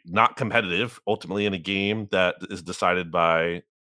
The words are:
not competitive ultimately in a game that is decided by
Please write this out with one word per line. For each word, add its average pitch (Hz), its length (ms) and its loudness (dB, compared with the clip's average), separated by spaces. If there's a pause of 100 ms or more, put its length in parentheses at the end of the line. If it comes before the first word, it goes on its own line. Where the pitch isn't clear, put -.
not 104 300 2
competitive 110 680 -2
ultimately 101 400 -2
in 98 80 0
a 90 60 -6
game 98 520 -2
that 92 240 2 (140)
is 90 140 -8
decided 90 480 0
by 85 520 2 (200)